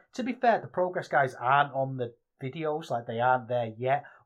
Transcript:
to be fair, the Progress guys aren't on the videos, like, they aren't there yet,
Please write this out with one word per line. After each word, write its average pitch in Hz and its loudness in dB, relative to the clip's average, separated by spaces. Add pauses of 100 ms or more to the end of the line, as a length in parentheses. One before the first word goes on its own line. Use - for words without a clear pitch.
(140)
to 254 -6
be 240 -2
fair, 220 2
the - -12
Progress 180 -2
guys 139 2
aren't 139 2
on 135 -2
the 117 -6 (280)
videos, 156 -6
like, 120 -4
they 113 -4
aren't 123 2
there 117 -2
yet, 131 0 (200)